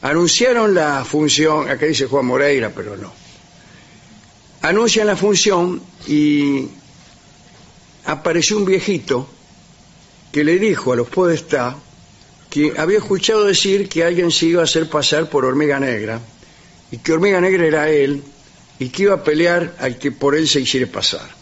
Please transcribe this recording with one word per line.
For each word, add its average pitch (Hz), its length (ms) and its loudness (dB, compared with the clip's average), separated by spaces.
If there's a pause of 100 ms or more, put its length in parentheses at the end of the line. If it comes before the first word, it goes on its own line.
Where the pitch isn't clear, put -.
Anunciaron 208 720 2
la 147 300 0
función, 151 640 0
acá 139 180 -2
dice 135 200 0
Juan 135 200 0
Moreira, 131 480 0
pero 101 220 -12
no. 95 160 -16 (1500)
Anuncian 214 440 2
la 202 100 0
función 180 640 0 (260)
y 143 640 0 (1400)
apareció 160 520 -2
un 208 80 0
viejito 175 640 -2 (1040)
que 147 120 0
le 165 140 2
dijo 190 340 0
a 123 40 0
los 120 120 -2
Podestá 147 680 0 (760)
que 147 260 0
había 175 220 2
escuchado 208 460 0
decir 196 440 0
que 165 160 -2
alguien 175 260 0
se 165 160 0
iba 170 160 2
a - 20 2
hacer 156 240 -2
pasar 156 400 0
por 139 160 0
Hormiga 139 340 0
Negra 113 420 -4 (680)
y 123 80 -14
que - 140 -2
Hormiga 185 280 2
Negra 180 260 2
era 151 240 2
él 143 320 2 (560)
y 127 100 -6
que 175 160 -4
iba 196 100 4
a - 100 -4
pelear 170 560 0
al 127 180 -4
que 139 140 -4
por 139 220 0
él 156 140 0
se 147 120 2
hiciera 123 300 -2
pasar. - 380 -6 (120)